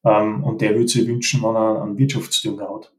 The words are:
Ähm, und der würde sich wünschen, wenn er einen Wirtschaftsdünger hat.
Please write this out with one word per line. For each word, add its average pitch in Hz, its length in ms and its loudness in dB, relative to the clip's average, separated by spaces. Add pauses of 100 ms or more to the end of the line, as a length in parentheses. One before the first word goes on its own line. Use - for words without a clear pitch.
Ähm, 107 380 2
und 110 200 -2
der 107 120 2
würde 120 140 2
sich 120 180 2
wünschen, 120 360 -2
wenn 113 120 0
er 110 280 0
einen 104 160 -6
Wirtschaftsdünger - 760 -2
hat. - 240 -16